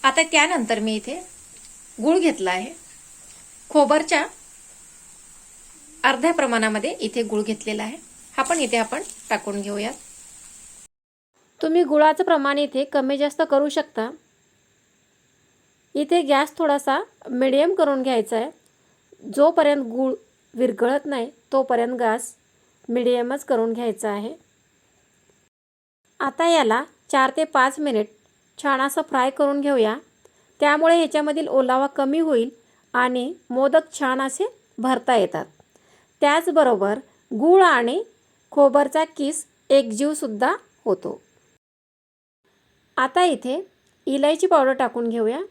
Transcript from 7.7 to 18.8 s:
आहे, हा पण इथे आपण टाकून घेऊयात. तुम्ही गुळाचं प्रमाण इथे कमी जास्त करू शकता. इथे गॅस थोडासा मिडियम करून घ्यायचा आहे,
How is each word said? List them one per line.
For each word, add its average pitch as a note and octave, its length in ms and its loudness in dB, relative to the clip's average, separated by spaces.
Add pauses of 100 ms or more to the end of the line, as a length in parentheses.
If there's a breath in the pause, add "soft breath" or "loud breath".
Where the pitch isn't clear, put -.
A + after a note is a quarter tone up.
आहे, B3 140 -12 (360)
हा C4+ 100 -2
पण E4+ 160 -2
इथे A#3 180 -2
आपण B3 260 -4 (260)
टाकून G3+ 320 -6
घेऊयात. G3+ 320 -8 (1700)
तुम्ही E4 220 2
गुळाचं D4+ 400 4
प्रमाण C#4+ 340 0
इथे C#4+ 260 -2
कमी C#4 340 -2
जास्त C#4+ 240 -2 (100)
करू C#4+ 180 2
शकता. C4+ 400 -6 (1900)
इथे D4+ 260 0
गॅस C#4+ 360 0
थोडासा C#4+ 420 0 (300)
मिडियम C4+ 440 0
करून D4 300 0
घ्यायचा A#3 340 -2
आहे, B3+ 120 -4 (840)